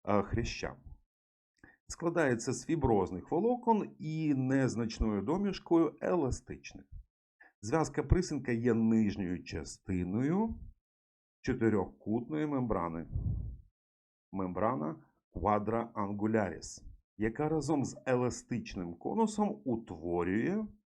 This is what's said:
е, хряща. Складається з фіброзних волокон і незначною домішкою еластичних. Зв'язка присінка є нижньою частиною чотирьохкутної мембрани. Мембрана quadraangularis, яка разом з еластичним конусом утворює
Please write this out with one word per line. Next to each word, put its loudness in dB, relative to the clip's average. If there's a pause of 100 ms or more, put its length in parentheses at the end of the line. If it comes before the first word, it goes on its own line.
е, 4
хряща. -4 (1080)
Складається 0
з -6
фіброзних 2
волокон 2
і 0
незначною 2
домішкою 2
еластичних. -2 (800)
Зв'язка 0
присінка 2
є 4
нижньою 4
частиною -2 (960)
чотирьохкутної 0
мембрани. -2 (1300)
Мембрана -2 (380)
quadraangularis, -2 (360)
яка 0
разом 0
з -6
еластичним -2
конусом -2
утворює -2 (320)